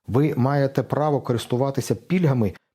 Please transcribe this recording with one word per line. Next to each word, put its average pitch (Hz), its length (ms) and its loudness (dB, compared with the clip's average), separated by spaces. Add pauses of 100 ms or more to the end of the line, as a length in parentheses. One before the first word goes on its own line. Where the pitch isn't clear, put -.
Ви 143 300 2
маєте 135 460 0
право 143 380 0
користуватися 123 720 -2
пільгами, 135 580 0 (220)